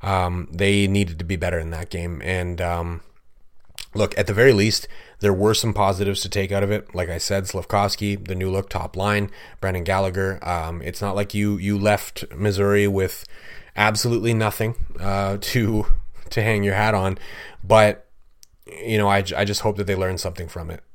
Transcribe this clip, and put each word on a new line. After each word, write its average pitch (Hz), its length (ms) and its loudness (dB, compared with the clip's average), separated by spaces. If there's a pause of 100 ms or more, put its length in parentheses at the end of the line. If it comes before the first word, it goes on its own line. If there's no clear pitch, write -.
Um, 90 460 0
they 101 340 4
needed 95 320 0
to 87 60 -6
be 90 120 -2
better 87 220 -2
in 82 120 -6
that 82 200 -8
game. 85 340 -6
And, 90 360 -2
um, 85 400 -4 (920)
look, 107 240 0
at 104 120 0
the 107 40 -2
very 120 200 8
least, 104 340 2 (320)
there 101 140 2
were 104 200 4
some 107 220 0
positives 98 460 0
to 98 80 -6
take 98 240 -2
out 98 100 0
of 101 80 0
it. - 240 -4
Like 87 140 -2
I 85 100 -6
said, 98 260 -2
Slafkovsky, 101 800 -2
the 92 120 -6
new 95 120 -2
look 95 200 -2
top 87 280 -6
line, 101 340 0 (300)
Brendan 92 220 -2
Gallagher. 95 640 0
Um, 85 360 -4
it's 87 200 -8
not 98 140 -2
like 101 180 -2
you, 104 220 0
you 101 200 -2
left 101 480 0 (100)
Missouri 101 520 2
with 98 380 -2 (500)
absolutely 110 580 2
nothing, 110 440 0 (240)
uh, 98 400 0
to, 110 460 2 (440)
to 113 120 0
hang 107 200 2
your 101 120 2
hat 107 200 2
on. 95 240 0 (460)
But, 107 420 6 (760)
you 110 140 0
know, 101 100 4
I, 98 160 4 (120)
I 95 80 2
just 101 180 -2
hope 104 140 0
that 98 120 -4
they 98 80 0
learn 92 220 -2
something 87 280 -8
from 82 240 -10
it. 80 120 -12 (120)